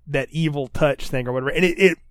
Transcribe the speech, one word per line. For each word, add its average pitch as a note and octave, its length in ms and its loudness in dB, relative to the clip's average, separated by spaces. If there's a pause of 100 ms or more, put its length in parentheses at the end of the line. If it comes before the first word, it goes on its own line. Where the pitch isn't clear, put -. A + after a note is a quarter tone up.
that C#3 260 -2
evil D3 360 -2
touch - 420 0
thing B2+ 180 -4
or B2 60 -4
whatever. C3 160 -2
And E3 160 2
it, E3+ 140 0
it F3+ 180 4 (140)